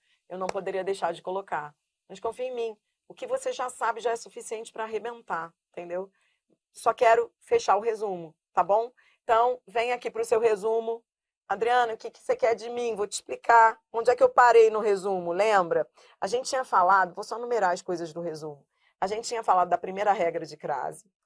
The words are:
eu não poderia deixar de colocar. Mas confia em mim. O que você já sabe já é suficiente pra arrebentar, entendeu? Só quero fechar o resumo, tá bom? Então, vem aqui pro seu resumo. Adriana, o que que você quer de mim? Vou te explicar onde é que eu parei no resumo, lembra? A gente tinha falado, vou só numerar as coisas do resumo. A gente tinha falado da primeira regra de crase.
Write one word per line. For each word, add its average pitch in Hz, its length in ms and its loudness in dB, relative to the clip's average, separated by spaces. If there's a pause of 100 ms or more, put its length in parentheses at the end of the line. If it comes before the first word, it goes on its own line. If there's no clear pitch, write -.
(280)
eu 180 80 -12
não 185 120 -6
poderia 190 340 -4
deixar 185 300 -4
de 170 100 -10
colocar. 180 500 -8 (360)
Mas 185 100 -18
confia 240 280 -8
em 254 60 -8
mim. 233 240 -8 (320)
O 185 60 -20
que 262 120 -14
você 254 260 -6
já 254 160 -8
sabe 233 320 -6
já 233 120 -2
é 233 40 -4
suficiente 226 560 -14
pra 220 120 -10
arrebentar, 214 680 -8 (180)
entendeu? 175 400 -10 (640)
Só 233 220 -2
quero 233 360 4 (100)
fechar 226 360 2
o 208 40 0
resumo, 202 540 -6 (200)
tá 180 100 2
bom? 208 260 2 (320)
Então, 240 440 2
vem 233 260 -2
aqui 247 180 -6
pro 226 140 -4
seu 226 160 2
resumo. 226 640 0 (420)
Adriana, 226 460 0
o 226 60 -10
que 226 120 -12
que - 80 -20
você - 160 -2
quer 233 200 2
de 220 160 -12
mim? 240 240 -4
Vou 202 120 -4
te 196 60 -10
explicar 233 680 4 (140)
onde 226 180 0
é 247 60 4
que 269 60 2
eu 254 80 6
parei 233 400 8
no 214 100 -2
resumo, 190 500 -2
lembra? 175 560 2 (320)
A - 80 -6
gente 240 220 -4
tinha 262 160 -4
falado, 185 480 4
vou 196 100 -12
só 220 160 -10
numerar 226 340 0
as 180 100 -6
coisas 165 320 -8
do 170 80 -10
resumo. 156 420 -10 (340)
A 190 80 -4
gente 214 220 -6
tinha 226 140 -6
falado 180 260 2
da 180 80 2
primeira 196 360 -2
regra 165 340 -2
de 147 100 -16
crase. 151 480 -8 (220)